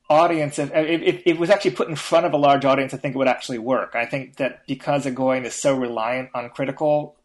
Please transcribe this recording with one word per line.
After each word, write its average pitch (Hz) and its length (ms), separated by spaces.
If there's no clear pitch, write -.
audience. 156 500
If, 143 140
if, 160 280
if 170 240
it 165 140
was 170 100
actually 190 220
put - 180
in 160 60
front 165 300
of 151 80
a 151 40
large 139 280
audience, 135 280
I - 40
think 139 180
it - 20
would 131 100
actually 123 320
work. 113 360
I 117 100
think 135 320
that - 300
because 139 380
Egoyan 131 400
is 107 100
so 139 200
reliant 123 580
on 120 160
critical 147 760